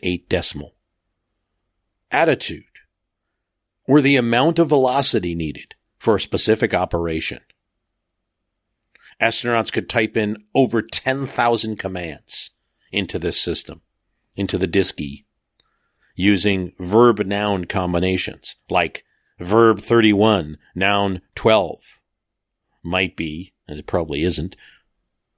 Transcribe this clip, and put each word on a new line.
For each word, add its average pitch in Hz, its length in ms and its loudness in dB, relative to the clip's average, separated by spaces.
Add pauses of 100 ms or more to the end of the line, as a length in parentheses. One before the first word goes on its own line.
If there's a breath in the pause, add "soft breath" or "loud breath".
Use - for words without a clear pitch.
eight 92 260 -4
decimal. 80 460 -4 (1400)
Attitude, 147 540 0 (1200)
or 143 140 6
the 139 140 4
amount 127 420 2
of 170 120 2
velocity 127 680 2
needed 80 400 -8 (240)
for 110 160 2
a 92 60 -2
specific - 520 0
operation. 85 680 -4 (1800 soft breath)
Astronauts 113 520 0
could 107 160 -4
type 113 300 -2
in 107 280 -2 (100)
over 120 260 4
ten 135 460 -4
thousand 113 500 0
commands 87 720 -10 (420)
into 92 280 -4
this 82 200 -2
system, - 420 -6 (540)
into 101 220 -4
the 90 100 0
disky, 82 580 -2 (880)
using 95 640 0
verb-noun 101 840 2
combinations, 90 920 -2 (120)
like 87 380 -2 (320)
verb 107 420 4
thirty-one, 104 800 2 (160 soft breath)
noun 98 480 0 (140)
twelve. 104 640 0 (840)
Might 92 340 -2
be, 82 380 -8 (140)
and 76 100 -12
it 73 80 -16
probably 78 380 -2
isn't, 85 320 -4 (840 soft breath)